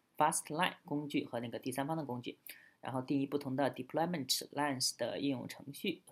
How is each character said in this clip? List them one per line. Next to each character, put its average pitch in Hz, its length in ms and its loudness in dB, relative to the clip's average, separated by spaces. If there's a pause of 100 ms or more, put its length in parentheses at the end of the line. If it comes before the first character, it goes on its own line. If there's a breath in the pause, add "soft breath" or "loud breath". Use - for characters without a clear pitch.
(160)
fast 156 280 4
line 160 400 0
工 147 240 -2
具 143 160 2
和 117 160 -4
那 120 80 -4
个 113 100 -6
第 127 140 -4
三 139 160 0
方 160 80 0
的 160 80 -2
工 123 180 -4
具。 - 160 -8 (420 loud breath)
然 123 120 -6
后 127 100 0
定 139 180 2
义 139 60 2
不 147 100 -2
同 135 200 0
的 131 180 4
deployment 156 760 0
lines 139 460 0
的 110 220 -2
应 143 120 2
用 127 180 -2
程 - 260 -10
序、 - 380 -2